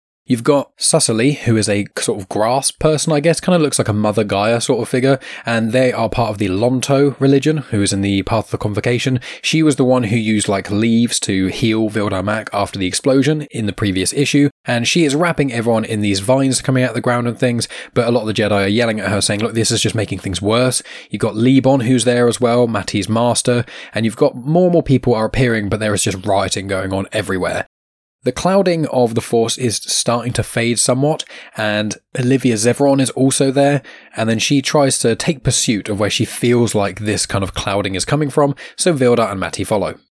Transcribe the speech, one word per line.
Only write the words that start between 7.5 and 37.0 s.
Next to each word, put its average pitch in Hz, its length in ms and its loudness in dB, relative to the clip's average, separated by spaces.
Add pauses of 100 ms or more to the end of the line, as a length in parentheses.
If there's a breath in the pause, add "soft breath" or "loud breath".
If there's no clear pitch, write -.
who 117 240 -2
is 98 100 2
in 98 100 -2
the 98 200 2
Path 110 240 -2
of - 60 -10
the 110 80 -6
Convocation. 123 640 -2 (200 loud breath)
She 160 220 0
was 147 140 4
the 135 60 2
one 123 200 2
who 107 140 0
used, 107 300 0
like, 98 220 -2
leaves 113 520 2
to 95 260 0
heal 110 420 0
Vildar 101 340 -2
Mac 107 300 -4
after 101 240 -4
the 95 80 -2
explosion 139 640 0
in 113 160 -6
the 98 80 -2
previous 92 400 -2
issue, 143 380 2 (140)
and 120 220 -2
she 175 160 2
is 139 120 0
wrapping 160 360 0
everyone 113 320 0
in 107 180 -2
these 101 180 0
vines 131 420 2
coming 127 220 0
out 127 60 0
of 120 60 -6
the 117 60 -2
ground 120 260 0
and 113 120 -6
things, 120 280 0 (280 loud breath)
but 117 120 2
a 120 40 2
lot 120 100 2
of 107 60 -6
the 110 120 -4
Jedi 104 120 2
are 98 160 2
yelling 110 320 0
at 95 100 -4
her, 101 120 0
saying, 104 180 -2
"Look, 113 160 -4
this 113 160 0
is 110 100 0
just 107 140 -2
making 101 240 -4
things 98 240 -6
worse." 120 400 0 (260 loud breath)
You've 104 120 -6
got 107 120 0
Lebon, 131 540 4
who's 123 160 2
there 120 240 2
as 113 120 0
well, 120 280 4
Matty's 101 420 -4
master, 120 560 0 (300 loud breath)
and 110 100 0
you've 107 100 -2
got 143 200 2
more 156 300 2
and 170 80 2
more 160 100 4
people 127 320 2
are 110 100 0
appearing, 110 440 0
but 104 100 -2
there 107 160 0
is - 80 -2
just 92 200 -2
rioting 98 440 0
going 95 260 -2
on 98 180 -2
everywhere. 92 540 -2 (580)
The 247 100 0
clouding 180 540 2
of 120 280 0
the 110 60 0
Force 117 360 0
is 120 200 -2
starting - 560 -2
to 107 100 -2
fade 117 340 -2
somewhat, 135 460 0 (320 loud breath)
and 107 400 -2 (240)
Olivia 127 360 2
Zevron 139 440 2
is 131 120 0
also 135 380 2
there, 139 320 2 (320 loud breath)
and 113 160 -2
then 113 100 0
she 143 220 0
tries 139 380 0
to 113 160 2
take - 260 -4
pursuit 120 460 0
of 104 140 -2
where 101 80 2
she - 160 0
feels 120 500 0
like 101 240 -2
this 104 260 -2